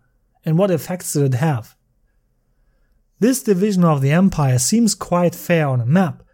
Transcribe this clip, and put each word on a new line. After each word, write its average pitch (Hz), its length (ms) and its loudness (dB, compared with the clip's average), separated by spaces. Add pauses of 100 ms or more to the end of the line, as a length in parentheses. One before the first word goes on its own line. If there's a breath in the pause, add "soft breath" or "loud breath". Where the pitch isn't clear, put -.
(440)
and 160 140 0
what 196 140 2
effects 175 420 -6
did 143 200 0
it 120 40 -2
have? 135 400 -4 (1400)
This 247 220 0
division 190 440 2
of 151 160 2
the 135 100 0
empire 151 480 2
seems 214 340 0
quite 175 400 -2
fair 160 360 -2
on 127 100 -2
a 117 60 -4
map. 156 380 0 (100)